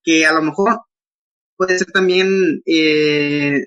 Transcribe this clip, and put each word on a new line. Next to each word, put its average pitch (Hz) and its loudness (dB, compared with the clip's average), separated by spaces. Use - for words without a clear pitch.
que 160 2
a 156 2
lo 160 0
mejor 175 -2
puede 185 -2
ser 190 -4
también, 190 0
eh, 147 0